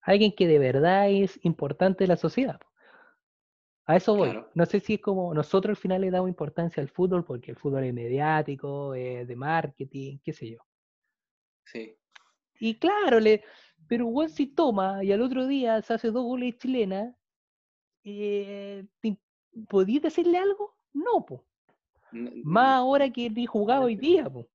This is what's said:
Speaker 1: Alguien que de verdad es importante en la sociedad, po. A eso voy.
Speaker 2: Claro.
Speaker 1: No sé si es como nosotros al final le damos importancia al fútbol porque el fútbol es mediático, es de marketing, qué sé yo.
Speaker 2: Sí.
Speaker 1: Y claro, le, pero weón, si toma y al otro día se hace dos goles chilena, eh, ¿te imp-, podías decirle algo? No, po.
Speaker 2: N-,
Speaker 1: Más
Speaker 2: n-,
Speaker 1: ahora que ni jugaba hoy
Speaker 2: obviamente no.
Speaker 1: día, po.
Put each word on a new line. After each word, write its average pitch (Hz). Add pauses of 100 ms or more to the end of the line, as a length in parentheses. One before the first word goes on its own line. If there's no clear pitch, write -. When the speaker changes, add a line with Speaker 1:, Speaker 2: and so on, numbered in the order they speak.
Speaker 1:
Alguien 202
que 180
de 151
verdad 156
es 196
importante 180
en 180
la 170
sociedad, 214
po. - (1200)
A 160
eso 208
voy. 175
Speaker 2:
Claro. 110
Speaker 1:
No 170
sé 202
si 220
es 202
como 185
nosotros 190
al 202
final 185
le 185
damos 185
importancia 165
al 139
fútbol 180
porque 123
el 123
fútbol 135
es 127
mediático, 143
es 123
de 120
marketing, 139
qué 156
sé 117
yo. 113 (1040)
Speaker 2:
Sí. 110 (640)
Speaker 1:
Y 226
claro, 370
le, 214 (460)
pero 240
weón, 294
si 294
toma 196
y 196
al 208
otro 254
día 240
se -
hace 226
dos 254
goles 247
chilena, 233 (920)
eh, 202 (160)
¿te 226
imp-, 202 (480)
podías 202
decirle 339
algo? 403 (160)
No, 381
po. 131 (680)
Speaker 2:
N-, 233 (140)
Speaker 1:
Más 208
Speaker 2:
n-, 269
Speaker 1:
ahora 269
que 240
ni 240
jugaba 233
hoy 233
Speaker 2:
obviamente 311
no. 147
Speaker 1:
día, -
po. 120